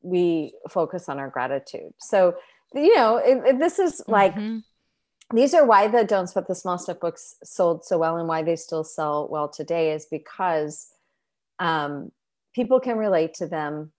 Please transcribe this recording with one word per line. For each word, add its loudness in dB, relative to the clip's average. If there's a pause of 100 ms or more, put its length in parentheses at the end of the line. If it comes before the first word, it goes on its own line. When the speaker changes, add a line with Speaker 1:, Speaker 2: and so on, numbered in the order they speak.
Speaker 1:
we 0 (160)
focus -4
on -6
our -8
gratitude. -6
So, 2 (400)
you 6
know, 4
it, 4
it, 4
this 0
is -2
like, 4
Speaker 2:
Mm-hmm. -6 (800)
Speaker 1:
these 4
are 6
why 6
the 4
Don't 0
Sweat -4
the -4
Small -4
Stuff -10
books -10
sold -2
so 0
well 0
and -4
why -2
they 0
still -6
sell -4
well -4
today -2
is -8
because, -6 (720)
um, -4 (420)
people 2
can -4
relate 0
to -8
them. -8